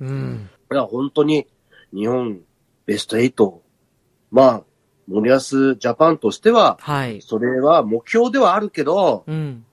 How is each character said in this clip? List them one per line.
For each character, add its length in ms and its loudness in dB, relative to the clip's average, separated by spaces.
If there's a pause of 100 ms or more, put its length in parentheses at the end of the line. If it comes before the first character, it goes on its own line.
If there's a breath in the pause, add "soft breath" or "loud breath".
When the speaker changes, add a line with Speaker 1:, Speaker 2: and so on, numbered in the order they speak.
Speaker 1:
う 40 -10
ん。 440 -8 (180)
Speaker 2:
だ 100 -4
か 40 0
ら 60 -6
本 240 -6
当 120 2
に 220 0 (480 soft breath)
日 140 -4
本 320 -4 (480)
ベ 100 -2
ス 80 -8
ト 140 -2
エ 60 4
イ 60 0
ト、 300 0 (680)
ま 120 6
あ、 200 4 (440)
森 220 -2
保 80 4
ジ 100 -8
ャ 460 0
パ 160 2
ン 80 0
と 140 -2
し 80 -10
て 100 0
は、 320 4
Speaker 1:
は 240 -4
い。 160 -10
Speaker 2:
そ 160 -6
れ 240 -2
は 220 4
目 240 -4
標 240 0
で 80 -2
は 160 2
あ 40 -2
る 120 -6
け 120 -6
ど、 440 0
Speaker 1:
う 40 -10
ん。 420 -8